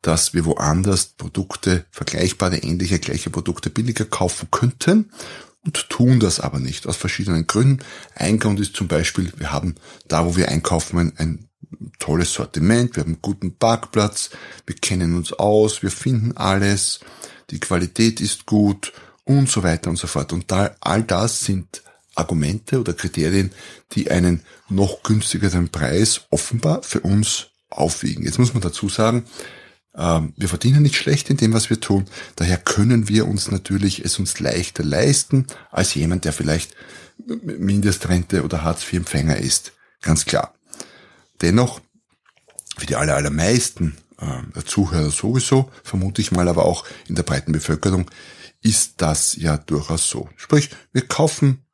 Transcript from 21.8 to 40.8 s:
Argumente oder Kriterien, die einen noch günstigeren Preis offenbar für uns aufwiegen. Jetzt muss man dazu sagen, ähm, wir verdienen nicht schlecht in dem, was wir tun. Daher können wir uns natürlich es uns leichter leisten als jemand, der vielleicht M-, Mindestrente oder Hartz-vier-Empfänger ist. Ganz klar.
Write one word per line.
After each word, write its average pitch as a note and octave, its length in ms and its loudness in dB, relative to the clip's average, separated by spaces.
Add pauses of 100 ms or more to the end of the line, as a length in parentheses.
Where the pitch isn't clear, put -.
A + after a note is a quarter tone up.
Argumente E2+ 640 -2
oder A2 120 -4
Kriterien, F#2 600 0 (400)
die - 180 -2
einen F2 320 2 (260)
noch G2 360 -2
günstigeren G2 640 0
Preis D#2+ 640 0
offenbar D3+ 520 0
für - 180 -4
uns G2+ 460 0 (240)
aufwiegen. - 540 -2
Jetzt - 160 -2
muss B2 120 4
man A2 100 -2
dazu G#2 260 -4
sagen, A2+ 360 0 (720)
ähm, D#2+ 420 0
wir G2 120 -2
verdienen B2 340 4
nicht D3 140 4
schlecht - 340 0
in - 60 2
dem, A2+ 160 4
was A2 180 0
wir A2 100 0
tun. G2 260 0 (300)
Daher F2 220 2
können A2 500 2
wir G#2 180 4
uns G2+ 240 -2
natürlich G2 540 0
es - 140 -2
uns - 220 -4
leichter D#2 420 -2
leisten C3 640 2 (240)
als - 240 0
jemand, E2+ 300 0
der D#2+ 80 0
vielleicht D#2 420 -2 (520)
M-, A3+ 380 -8
Mindestrente F#2+ 800 2
oder D#2+ 200 -2
Hartz-vier-Empfänger D#2+ 760 0
ist. - 360 -2 (280)
Ganz D#2+ 240 2
klar. - 300 -2 (840)